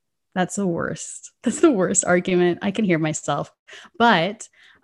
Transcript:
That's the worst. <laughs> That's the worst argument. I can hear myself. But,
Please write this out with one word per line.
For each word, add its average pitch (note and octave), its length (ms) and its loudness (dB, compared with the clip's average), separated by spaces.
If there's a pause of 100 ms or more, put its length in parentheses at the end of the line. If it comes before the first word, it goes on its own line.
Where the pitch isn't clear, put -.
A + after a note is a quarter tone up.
(340)
That's F3+ 200 -2
the G3+ 140 -2
worst. - 680 -8
<laughs> - 60 -20
That's - 180 -4
the E4 120 6
worst F#3+ 320 0
argument. F3+ 580 2
I G3+ 80 -2
can A3 140 -2
hear F3 140 2
myself. D#3 520 -4 (480)
But, G#3 500 2 (360)